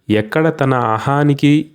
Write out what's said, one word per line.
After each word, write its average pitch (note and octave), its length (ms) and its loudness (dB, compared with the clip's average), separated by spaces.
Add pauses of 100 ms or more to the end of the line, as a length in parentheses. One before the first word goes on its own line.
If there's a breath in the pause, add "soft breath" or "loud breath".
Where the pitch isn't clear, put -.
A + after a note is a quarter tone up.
(100)
ఎక్కడ C3 500 0
తన C3 140 2
అహానికి, C#3 1000 0